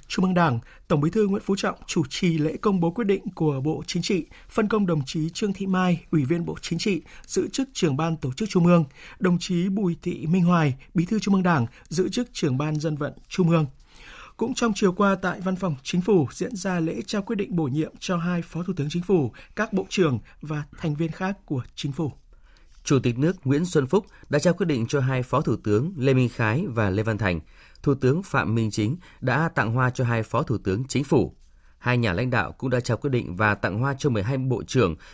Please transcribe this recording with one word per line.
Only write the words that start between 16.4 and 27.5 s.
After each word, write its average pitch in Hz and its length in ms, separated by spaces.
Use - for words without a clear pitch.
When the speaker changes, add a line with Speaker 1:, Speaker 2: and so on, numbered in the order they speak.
Speaker 1:
ra 180 240
lễ 170 260
trao 202 160
quyết 226 140
định 196 200
bổ 165 80
nhiệm 147 360
cho 180 180
hai 170 240
Phó 170 220
Thủ 185 140
tướng 147 120
Chính 175 140
phủ, 160 280
các 214 180
bộ 190 160
trưởng 147 300
và 147 220
thành 151 180
viên 160 160
khác 190 340
của 131 180
Chính 143 160
phủ. 147 200
Speaker 2:
Chủ 135 160
tịch 120 180
nước 160 260
Nguyễn 143 220
Xuân 147 220
Phúc 196 180
đã 147 100
trao 175 140
quyết 180 120
định 127 220
cho 143 120
hai 127 240
Phó 127 180
Thủ 123 220
tướng 113 340
Lê 135 160
Minh 127 160
Khái 120 380
và 110 220
Lê 101 140
Văn 110 140
Thành. 92 220